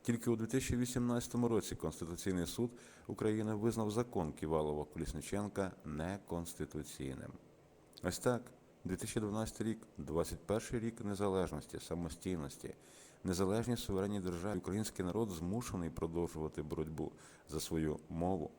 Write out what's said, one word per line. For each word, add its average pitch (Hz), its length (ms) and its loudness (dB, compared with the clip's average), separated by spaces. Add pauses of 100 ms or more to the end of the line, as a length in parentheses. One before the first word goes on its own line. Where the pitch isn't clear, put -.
Тільки 117 280 0
у 117 60 6
дві 110 100 0
тисячі 131 320 2
вісімнадцятому 120 680 2
році 110 280 4
Конституційний 85 720 0
суд 117 260 0 (360)
України 110 460 2
визнав 110 380 2
закон 104 500 2
Ківалова-Колісніченка 80 1300 0 (140)
неконституційним. 78 1500 -4 (720)
Ось 90 160 0
так, 123 220 4 (440)
дві 92 100 0
тисячі - 240 -2
дванадцятий 107 480 0
рік, 113 200 -2 (100)
двадцять 78 480 0
перший 113 340 2
рік 113 260 -2
незалежності, 95 720 2
самостійності, 85 960 -4 (480)
незалежній 98 540 4
суверенній 101 420 0
державі. 90 380 0
Український 95 480 -2
народ 104 240 2
змушений 90 600 -2
продовжувати 80 720 -2
боротьбу 78 480 -2 (380)
за 78 100 -2
свою 78 400 2 (100)
мову 82 500 0